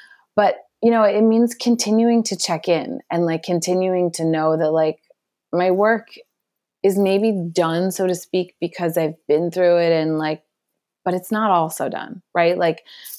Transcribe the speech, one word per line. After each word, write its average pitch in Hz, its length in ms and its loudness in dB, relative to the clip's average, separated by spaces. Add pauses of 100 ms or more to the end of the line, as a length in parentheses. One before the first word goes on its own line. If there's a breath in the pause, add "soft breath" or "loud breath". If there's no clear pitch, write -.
(360 loud breath)
But, 202 200 2 (260)
you 226 80 4
know, 226 140 2
it 208 180 2
means 226 320 2
continuing 233 720 2
to 196 120 -6
check 165 320 -4
in 160 340 -2 (100)
and, 170 120 0
like, 165 200 -2
continuing 180 680 -2
to 165 120 -4
know 160 320 0
that, 160 140 0
like, 156 280 0 (520)
my 180 180 0
work 208 380 0 (720)
is 190 160 2
maybe 202 340 2 (200)
done, 170 400 0
so 190 160 -2
to 180 80 0
speak, 180 440 -6
because 170 380 -4
I've 160 160 -2 (140)
been 165 240 2
through 175 260 2
it 170 140 2
and, 160 260 0
like, 156 240 -4 (640)
but 180 80 -2
it's 180 200 -4
not 214 180 0
also 160 380 0
done, - 320 -12 (120)
right? 175 240 2
Like, 165 280 -2 (340 loud breath)